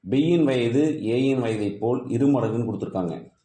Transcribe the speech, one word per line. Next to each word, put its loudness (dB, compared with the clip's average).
பியின் 2
வயது 2
ஏயின் 2
வயதை -2
போல் 0
இரு 2
மடங்குன்னு 0
கொடுத்துருக்காங்க. -4